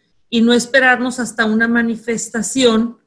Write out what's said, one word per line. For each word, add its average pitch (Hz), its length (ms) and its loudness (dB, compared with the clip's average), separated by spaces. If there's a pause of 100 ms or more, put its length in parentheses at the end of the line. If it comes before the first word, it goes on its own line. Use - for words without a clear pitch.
(280)
y 233 140 -2
no 233 120 4
esperarnos 247 680 0
hasta 226 260 -4
una 220 220 0
manifestación 233 1400 -2